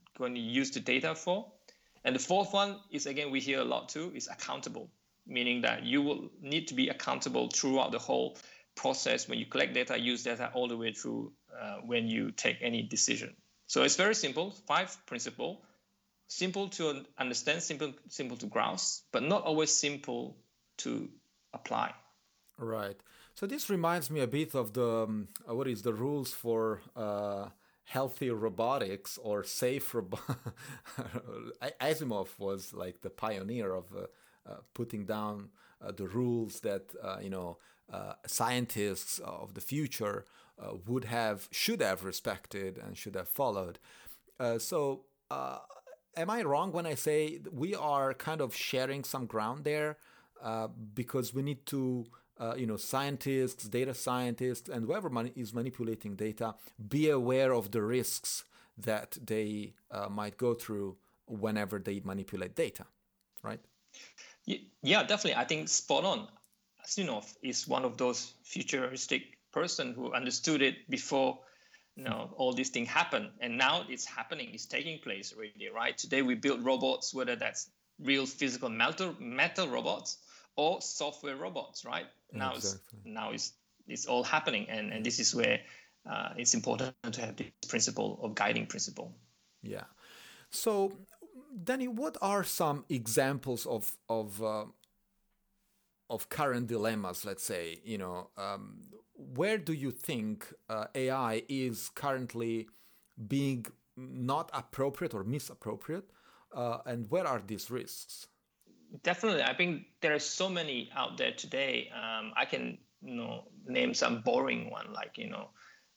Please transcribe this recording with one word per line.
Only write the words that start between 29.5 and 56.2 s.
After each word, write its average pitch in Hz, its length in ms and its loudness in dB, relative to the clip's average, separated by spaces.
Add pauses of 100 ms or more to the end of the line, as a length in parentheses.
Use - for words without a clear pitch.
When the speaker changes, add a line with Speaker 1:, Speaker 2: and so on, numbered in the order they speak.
Speaker 2:
robo-, 101 260 0 (800)
<laughs> 117 640 -8
A-, 131 100 -4 (100)
Asimov 127 460 0 (100)
was, 98 360 -4
like, 92 280 -8
the 98 80 -8
pioneer 104 640 -2
of, 92 120 -4 (100)
uh, - 540 -14
uh, 101 80 -12 (160)
putting 113 320 -4
down, 104 440 -4 (320)
uh, 104 100 -8
the 98 160 -4
rules 117 540 2
that, 98 400 -2
uh, 95 200 -4
you 101 80 -6
know, 90 280 -4 (340)
uh, 98 220 -6 (120)
scientists 117 920 0
of - 340 -8
the - 80 -10
future, 110 640 -2 (320)
uh, 104 140 -8 (160)
would 123 180 0
have, 110 460 0
should 214 300 2
have 95 220 4
respected 95 760 -4
and 101 200 -10
should 101 180 -8
have 92 140 -4
followed. 98 480 0 (600)
Uh, 117 180 2
so, 139 440 0 (280)
uh, 135 300 -4 (560)
am 165 140 -2
I 233 120 0
wrong 165 300 4
when 170 140 0
I 156 100 0
say 151 320 4
th-, 143 240 -6
we 170 240 -2
are 139 380 4
kind 156 280 -2
of 123 140 -2
sharing 131 480 0
some 127 220 -4
ground 113 380 0
there, 151 340 0 (440)
uh, 113 260 -2 (260)
because 120 400 -2
we 135 80 0
need 139 260 -2
to, 127 380 0 (340)
uh, 117 180 -2
you 127 80 0
know, 110 120 0
scientists, 135 880 0
data 123 280 0
scientists, 123 760 0
and 117 160 -2
whoever 175 240 0
mani-, 123 260 -2
is 113 180 -6
manipulating 117 600 -2
data, 107 400 -2 (340)